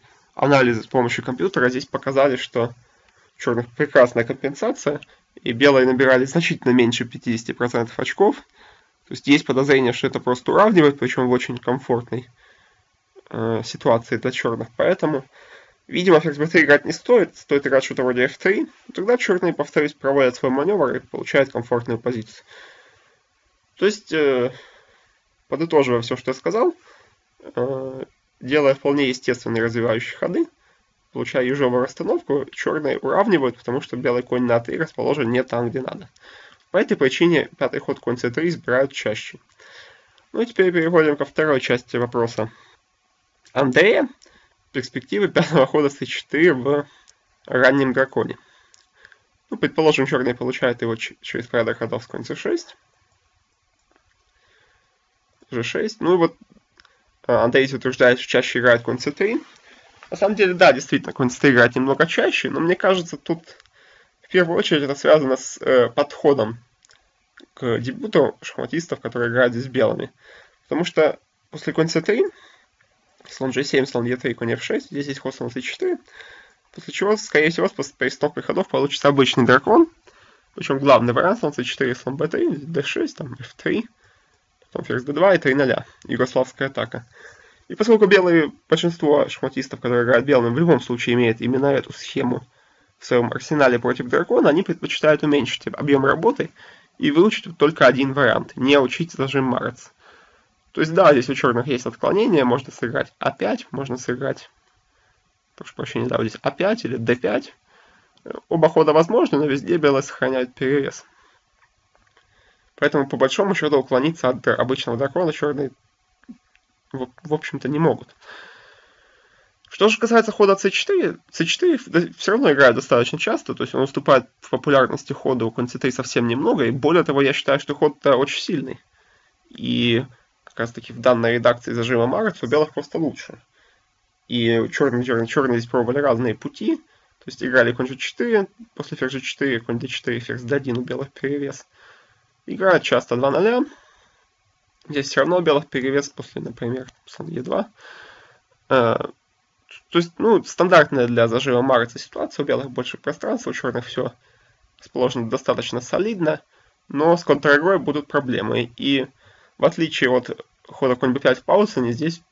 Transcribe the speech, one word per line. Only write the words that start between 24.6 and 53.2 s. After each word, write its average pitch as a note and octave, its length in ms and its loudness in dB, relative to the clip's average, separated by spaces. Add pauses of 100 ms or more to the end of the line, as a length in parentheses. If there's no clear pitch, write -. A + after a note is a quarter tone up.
подытоживая C#3 520 0
все, A#2+ 160 -6
что - 140 -8
я C3 40 -2
сказал, A3+ 400 -2 (640)
э, C3 640 -8 (360)
делая C3+ 340 2
вполне C#3+ 340 0
естественные A#2 560 -4
развивающие A#2 520 -2
ходы, F#3+ 300 -2 (640)
получая B2+ 320 -4
ежовую B2+ 380 0
расстановку, D3+ 720 -4
черные D3 460 -4
уравнивают, C#3 580 0
потому B2 240 -4
что - 160 -12
белый B2 260 -2
конь B2 220 -2
на A#2 160 2
три - 180 -6
расположен C3+ 520 -2
не B2 120 2
там, A#2+ 280 -4
где C3 100 -6
надо. - 280 -12 (640)
По - 60 0
этой G3+ 200 0
причине D3+ 520 2 (100)
пятый C3 220 -4
ход C3+ 180 -6
конь A#2+ 180 -4
С B2 140 -4
три D#3 180 -2
избирают C3+ 440 -2
чаще. - 460 -8 (920)
Ну A3 100 -2
и A#3+ 40 -2
теперь F#3 260 0
переходим D#3+ 440 2
ко C#3+ 80 -4
второй D3 360 0
части B2 360 -2
вопроса A#2 560 -2 (1000)
Андрея. D3+ 560 2 (640)
Перспективы F#3 560 -4
пятого D3+ 380 2
хода D3 220 2
С C#3 180 -10
четыре D#3+ 460 0
в C#3 340 -2 (600)
раннем C3+ 460 4
драконе. C3 460 -2 (1120)
Ну, A3 60 -10
предположим, D3+ 500 2
черные B2+ 280 -2
получают B2 480 -4
его A#2 140 -2
ч-, - 260 -12
через - 240 -8
порядок A#2 320 -2
ходов A#2 260 -6
с - 20 -20
конь - 180 -12
С C#3 120 -10
шесть. - 400 -6 (2750)